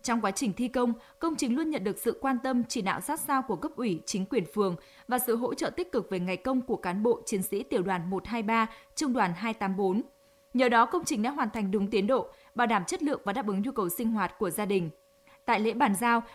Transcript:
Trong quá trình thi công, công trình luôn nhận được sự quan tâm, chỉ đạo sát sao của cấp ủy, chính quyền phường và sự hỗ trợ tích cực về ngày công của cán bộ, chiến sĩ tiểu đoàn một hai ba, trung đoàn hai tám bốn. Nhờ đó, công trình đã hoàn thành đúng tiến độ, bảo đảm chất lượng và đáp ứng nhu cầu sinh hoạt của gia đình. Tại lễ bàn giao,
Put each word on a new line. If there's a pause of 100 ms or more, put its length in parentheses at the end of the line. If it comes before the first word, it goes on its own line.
Trong
quá
trình
thi
công, (260)
công
trình
luôn
nhận
được
sự
quan
tâm,
chỉ
đạo
sát
sao
của
cấp
ủy,
chính
quyền
phường (320)
và
sự
hỗ
trợ
tích
cực
về
ngày
công
của
cán
bộ,
chiến
sĩ
tiểu
đoàn
một
hai
ba, (280)
trung
đoàn
hai
tám
bốn. (520)
Nhờ
đó,
công
trình
đã
hoàn
thành
đúng
tiến
độ, (260)
bảo
đảm
chất
lượng
và
đáp
ứng
nhu
cầu
sinh
hoạt
của
gia
đình. (560)
Tại
lễ
bàn
giao, (120)